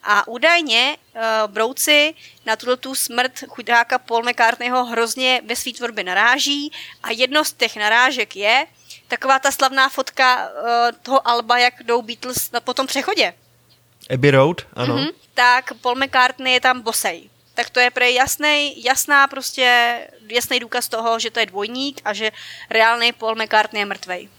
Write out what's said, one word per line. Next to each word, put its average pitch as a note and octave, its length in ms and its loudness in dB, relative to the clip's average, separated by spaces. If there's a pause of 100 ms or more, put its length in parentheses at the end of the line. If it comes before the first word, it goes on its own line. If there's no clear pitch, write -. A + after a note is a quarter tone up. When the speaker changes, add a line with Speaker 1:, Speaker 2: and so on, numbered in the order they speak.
Speaker 1:
A G#3 260 0
údajně, C4+ 680 0 (180)
eh, A3+ 60 -10 (260)
brouci C4+ 680 2 (320)
na A3 100 -2
tuhletu B3+ 380 -4
smrt B3 380 -2 (160)
chudáka A#3+ 500 0
Paul A#3 240 -2
McCartneyho A#3+ 640 0
hrozně A#3+ 640 0
ve A#3 100 -6
své B3+ 160 -8
tvorbě A#3 320 -8
naráží C4+ 680 0 (300)
a - 80 -8
jedno B3+ 340 0
z - 80 -6
těch A3+ 240 -4
narážek A3+ 600 0
je A#3 300 2 (420)
taková C4 300 0
ta C4+ 120 0
slavná C4+ 380 0
fotka, B3+ 600 0
eh, A#3 440 -2 (100)
toho B3+ 260 0
alba, A#3+ 300 0
jak B3 240 2
jdou A#3+ 200 0
Beatles A#3+ 500 -8
na, A#3+ 80 -4
po B3 140 -6
tom C4+ 120 -2
přechodě. C#4 480 -2 (760)
Speaker 2:
Abbey C3 200 4
Road, C3+ 320 4 (120)
ano. - 220 -2
Speaker 1:
Mhm. C#4 100 -2 (280)
Tak B3 460 2
Paul B3 160 -2
McCartney C4 560 0
je B3 80 2
tam B3+ 200 2
bosej. G#3+ 500 -4 (240)
Tak A#3+ 160 -4
to B3 100 0
je B3 100 4
prej B3 240 2
jasnej, D4 720 0
jasná C#4 420 4
prostě, B3 720 0 (320)
jasný A#3+ 300 -2
důkaz A#3+ 280 -6
toho, A3+ 300 -2
že A3 120 -4
to A#3 100 -4
je A3 60 2
dvojník A#3 580 -8
a G#3 80 -2
že G#3+ 200 -4 (380)
reálný A#3 420 2
Paul A3+ 220 -4
McCartney G#3+ 480 0
je G3+ 40 -4
mrtvej. F#3+ 420 -10 (100)